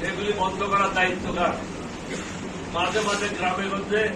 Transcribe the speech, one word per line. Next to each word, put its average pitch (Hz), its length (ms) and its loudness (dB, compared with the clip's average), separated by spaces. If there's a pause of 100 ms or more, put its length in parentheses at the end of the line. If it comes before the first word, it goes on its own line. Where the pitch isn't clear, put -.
এগুলি 202 340 -2
বন্ধ 185 240 0
করার 196 320 4
দায়িত্ব 180 400 2
কার? 175 180 2 (1200)
মাঝে 180 280 2
মাঝে 202 280 2
গ্রামে 185 400 0
গঞ্জে 196 480 2